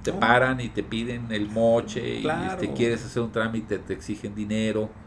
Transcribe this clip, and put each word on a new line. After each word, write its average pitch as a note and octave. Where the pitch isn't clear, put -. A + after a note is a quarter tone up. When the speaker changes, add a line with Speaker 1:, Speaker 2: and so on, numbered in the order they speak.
Speaker 1:
te -
Speaker 2:
No. F#3+
Speaker 1:
paran B2
y B2
te G#2+
piden A#2
el G#2
moche, A#2
y, -
Speaker 2:
Claro. F3+
Speaker 1:
este, D3
quieres A#2
hacer -
un A2+
trámite, A2
te F#2+
exigen G#2
dinero". G#2+